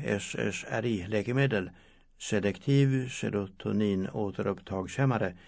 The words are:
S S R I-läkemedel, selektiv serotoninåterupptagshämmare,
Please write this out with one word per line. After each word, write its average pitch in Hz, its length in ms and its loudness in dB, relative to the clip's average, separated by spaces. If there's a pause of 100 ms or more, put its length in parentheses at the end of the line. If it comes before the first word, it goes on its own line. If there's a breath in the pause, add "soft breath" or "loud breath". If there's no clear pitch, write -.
S 107 340 -2
S 107 300 -4
R 117 180 -2
I-läkemedel, 107 840 0 (480 soft breath)
selektiv 131 880 2
serotoninåterupptagshämmare, 101 2250 -2 (120 loud breath)